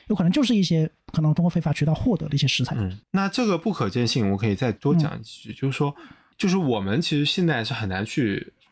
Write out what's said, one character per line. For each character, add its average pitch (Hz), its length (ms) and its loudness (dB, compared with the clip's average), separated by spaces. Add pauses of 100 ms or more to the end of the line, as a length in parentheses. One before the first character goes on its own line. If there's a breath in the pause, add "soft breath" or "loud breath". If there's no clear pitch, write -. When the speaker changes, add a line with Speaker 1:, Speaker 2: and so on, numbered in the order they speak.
Speaker 1:
有 214 80 2
可 - 40 -2
能 170 80 4
就 294 140 4
是 240 100 2
一 208 80 4
些 160 240 2 (280)
可 165 80 0
能 151 120 4
通 170 100 2
过 175 60 4
非 170 120 0
法 156 100 0
渠 147 140 0
道 156 80 4
获 208 240 0
得 - 100 -6
的 147 80 -2
一 - 20 2
些 139 80 0
食 127 200 0
材。 - 120 -4
Speaker 2:
嗯， 98 220 -4 (120)
那 196 180 0
这 254 160 -2
个 190 120 2
不 180 140 -2
可 113 180 -2
见 120 160 0
性， 110 240 0
我 98 60 2
可 98 100 -2
以 104 80 2
再 120 160 0
多 139 240 0
讲 160 240 0
一 113 60 -14
句， - 300 -16
Speaker 1:
嗯。 - 20 -12
Speaker 2:
就 135 160 -2
是 131 60 -6
说， 143 180 -2 (420 loud breath)
就 196 120 0
是 185 80 2
我 127 240 0
们 98 200 0
其 - 160 -2
实 143 60 2
现 175 240 0
在 127 160 0
是 117 100 -4
很 107 140 -6
难 92 160 -2
去 110 480 -2 (200)